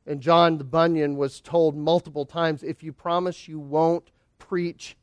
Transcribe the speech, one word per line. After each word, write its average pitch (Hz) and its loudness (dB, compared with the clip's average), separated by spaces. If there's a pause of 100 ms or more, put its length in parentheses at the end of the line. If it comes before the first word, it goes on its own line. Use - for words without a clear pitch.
And 147 -8
John 165 4
Bunyan 151 0
was 139 -4
told 160 2
multiple 151 -2
times, 165 -4
"If - -10
you 156 -14
promise 175 -4
you 156 -14
won't 160 0 (260)
preach - -6